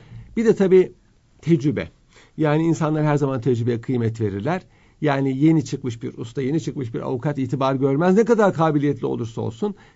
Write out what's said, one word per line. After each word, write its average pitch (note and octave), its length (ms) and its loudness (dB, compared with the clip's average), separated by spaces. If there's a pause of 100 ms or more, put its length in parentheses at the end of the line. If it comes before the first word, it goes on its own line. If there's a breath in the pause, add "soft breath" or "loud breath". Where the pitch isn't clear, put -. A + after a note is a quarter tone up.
(360 loud breath)
Bir A3+ 80 -2
de A3 100 4
tabii F#3 380 4 (500)
tecrübe. B2 460 0 (480 soft breath)
Yani D#3 260 0
insanlar D#3 420 0
her D3 120 2
zaman C3+ 240 0
tecrübeye A#2 400 0
kıymet A2+ 400 -2
verirler. A2 420 -4 (380 soft breath)
Yani C#3 380 0
yeni D#3 260 4
çıkmış B2 380 -8
bir - 160 -10
usta, C3+ 240 -12
yeni D3 180 -2
çıkmış C3 340 -8
bir D3 60 -6
avukat C3+ 380 -4
itibar C3+ 360 -2
görmez. C#3 420 2
Ne A3+ 80 4
kadar G#3+ 300 4
kabiliyetli D3 520 0
olursa A#2+ 340 -6
olsun A2+ 340 -6 (220 soft breath)